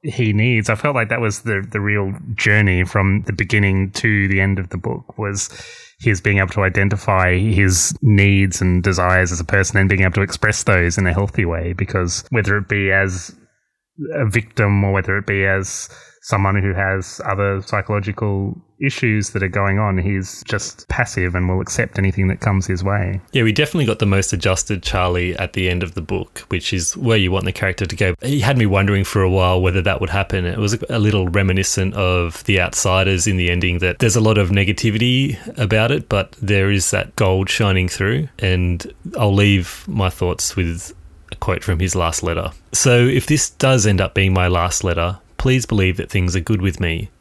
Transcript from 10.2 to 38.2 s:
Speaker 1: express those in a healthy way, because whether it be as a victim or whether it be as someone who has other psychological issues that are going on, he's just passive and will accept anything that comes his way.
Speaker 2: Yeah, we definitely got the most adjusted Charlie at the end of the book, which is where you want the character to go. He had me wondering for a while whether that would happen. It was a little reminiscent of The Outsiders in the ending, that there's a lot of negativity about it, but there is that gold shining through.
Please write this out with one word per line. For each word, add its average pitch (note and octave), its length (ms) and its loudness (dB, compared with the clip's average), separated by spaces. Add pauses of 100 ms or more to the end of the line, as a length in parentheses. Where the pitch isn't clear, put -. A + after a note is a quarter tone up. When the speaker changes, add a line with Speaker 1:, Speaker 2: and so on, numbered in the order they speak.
Speaker 1:
express - 420 -2
those F2 340 2
in F#2+ 80 2
a F2 60 2
healthy G2 340 0
way, E2+ 260 -4
because F2+ 580 -4
whether G#2 280 0
it G2 100 -6
be G2 240 0
as F#2+ 420 -2 (800)
a C#3 140 0
victim G2+ 560 0
or G2 80 0
whether F#2+ 240 0
it G2+ 100 -6
be G2 200 0
as G2 420 -4 (360)
someone G2 360 2
who F#2+ 120 0
has F#2+ 540 -4
other G2 360 -2
psychological G2+ 920 -4 (300)
issues A2 460 0
that F#2+ 120 -4
are F#2+ 60 -2
going G2 300 0
on, G2+ 200 0
he's F#2+ 460 -4
just - 440 -8
passive F2+ 460 -2
and F2+ 140 0
will F#2 120 0
accept - 380 -4
anything F#2+ 300 0
that F#2 120 -2
comes F#2+ 260 0
his F#2 160 -4
way. F#2+ 380 -4 (120)
Speaker 2:
Yeah, C3 100 0
we A2 100 2
definitely D3 320 0
got A2 140 0
the G#2+ 80 0
most G2 260 0
adjusted F#2+ 500 -2
Charlie F2+ 540 -2
at F2+ 160 -6
the F#2 160 -2
end F2+ 140 -2
of E2+ 120 -8
the F#2 60 -6
book, F2+ 380 -8 (100)
which - 240 -4
is F2+ 240 -4
where A2+ 220 2
you F#2 120 2
want F#2 140 -2
the F#2 80 -2
character F#2+ 320 -4
to F#2 100 -6
go. F#2 280 0
He C#3 180 -2
had B2+ 160 2
me A#2+ 80 4
wondering G2 400 2
for - 180 0
a F#2 80 2
while F#2 300 2
whether F#2 220 0
that F#2+ 180 0
would F#2 100 -4
happen. F#2+ 360 -2
It F2 120 -4
was G#2 300 -2
a A#2 100 -2
little G#2 300 2
reminiscent F#2+ 680 0
of F2+ 500 -2
The G2 140 2
Outsiders F#2 680 0
in G2 100 0
the F2 140 0
ending, F2 280 0
that F2+ 200 -2
there's A2 180 2
a A#2 40 2
lot G#2+ 180 4
of F#2+ 100 2
negativity A2 880 0 (220)
about A2 320 2
it, D3 180 -4
but G2 320 -2
there G2+ 300 2
is G2 200 0
that G2 260 -4
gold F#2+ 340 2
shining F#2+ 360 2
through. A#2+ 420 -2 (100)